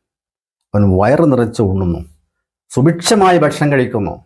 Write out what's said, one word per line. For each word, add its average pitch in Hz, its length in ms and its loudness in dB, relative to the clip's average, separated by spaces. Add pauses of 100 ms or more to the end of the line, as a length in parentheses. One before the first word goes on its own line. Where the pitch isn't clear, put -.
(760)
അവൻ 98 240 2
വയറ് 139 340 2
നിറച്ച് 120 300 -2
ഉണ്ണുന്നു, 92 360 -2 (720)
സുഭിക്ഷമായി 175 680 2
ഭക്ഷണം 147 340 0
കഴിക്കുന്നു. 113 540 -4